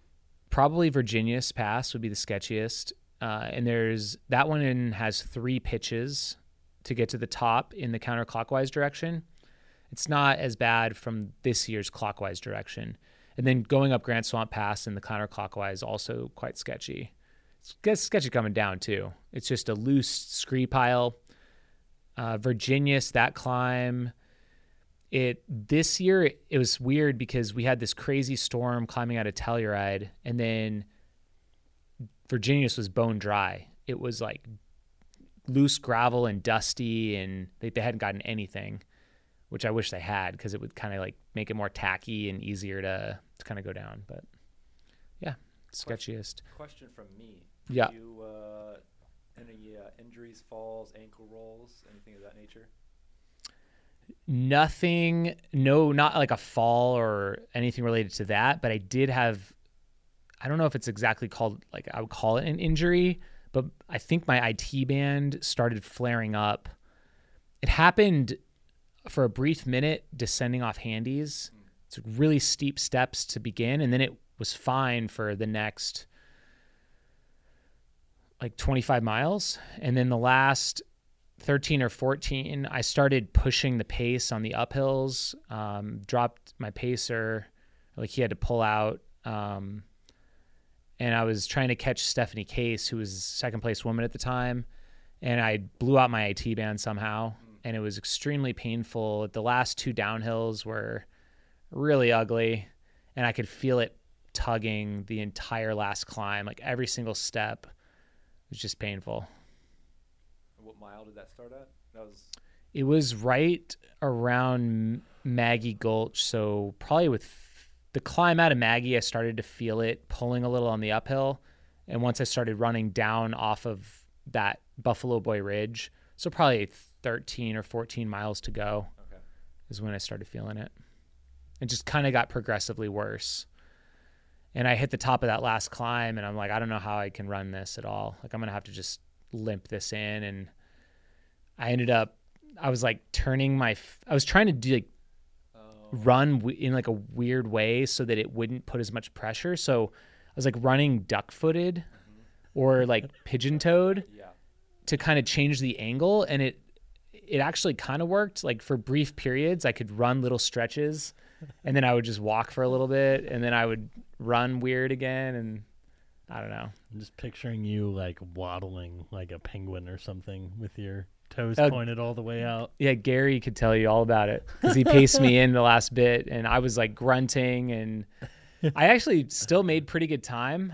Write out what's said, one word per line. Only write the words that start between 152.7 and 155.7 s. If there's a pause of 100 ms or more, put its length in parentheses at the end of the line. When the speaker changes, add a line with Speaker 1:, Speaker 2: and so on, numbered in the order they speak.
Speaker 1:
like, (120)
Speaker 2:
<laughs>
Speaker 1:
pigeon-toed
Speaker 2:
Yeah. (560)
Speaker 1:
to
kinda
change
the